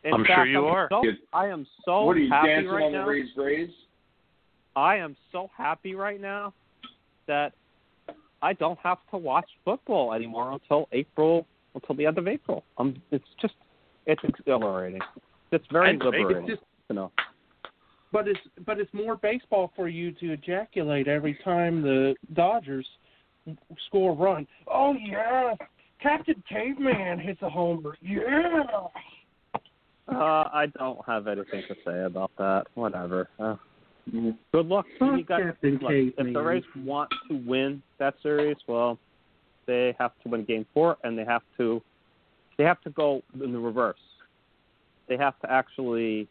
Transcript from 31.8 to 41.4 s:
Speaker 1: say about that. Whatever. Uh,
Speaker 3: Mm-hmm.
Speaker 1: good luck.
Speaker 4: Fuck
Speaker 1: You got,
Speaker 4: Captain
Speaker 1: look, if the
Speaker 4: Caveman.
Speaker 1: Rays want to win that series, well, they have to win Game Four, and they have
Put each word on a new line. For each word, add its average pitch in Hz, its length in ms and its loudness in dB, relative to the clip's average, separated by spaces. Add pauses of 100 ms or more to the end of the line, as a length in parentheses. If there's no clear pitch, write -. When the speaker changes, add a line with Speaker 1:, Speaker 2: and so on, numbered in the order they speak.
Speaker 1:
say 90 200 -4
about 92 340 -4
that. 98 260 2 (100)
Whatever. 92 540 -4 (100)
Uh, 110 180 -4 (540)
Speaker 3:
Mm-hmm. 113 200 -2 (220)
Speaker 1:
good 160 140 4
luck. 190 200 0 (120)
Speaker 4:
Fuck 262 200 4
Speaker 1:
You 165 60 -4
got, 175 180 -2
Speaker 4:
Captain 160 320 0
Speaker 1:
look, 131 180 -2
if 131 240 2
the 139 80 -4
Speaker 4:
Caveman. 123 200 -2
Speaker 1:
Rays 175 180 0 (160)
want 143 320 -6 (180)
to 156 60 -4 (120)
win 135 340 -2 (180)
that 139 240 -2
series, 147 340 0 (100)
well, 120 320 0 (680)
they 123 340 0
have 123 100 0 (140)
to 117 60 -8
win 113 140 -4
Game 110 300 -2
Four, 165 300 4
and 113 120 -4
they 110 80 -6
have 120 180 0 (160)